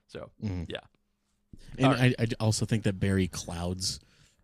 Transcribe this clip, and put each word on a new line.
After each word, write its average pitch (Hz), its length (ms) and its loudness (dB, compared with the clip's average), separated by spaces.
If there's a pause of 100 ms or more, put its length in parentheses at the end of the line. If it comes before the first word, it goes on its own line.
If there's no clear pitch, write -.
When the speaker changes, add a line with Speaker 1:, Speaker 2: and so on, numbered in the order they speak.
Speaker 1:
So, - 240 -14 (120)
Speaker 2:
Mm-hmm. 90 260 -4
Speaker 1:
yeah. - 120 -8 (960)
Speaker 2:
And 131 80 4
Speaker 1:
All 131 60 6
right. 123 260 4
Speaker 2:
I, 117 60 0
I 113 40 0 (100)
also 110 280 2
think 104 180 0
that 95 160 0
Barry 95 280 4
clouds 90 720 -4 (440)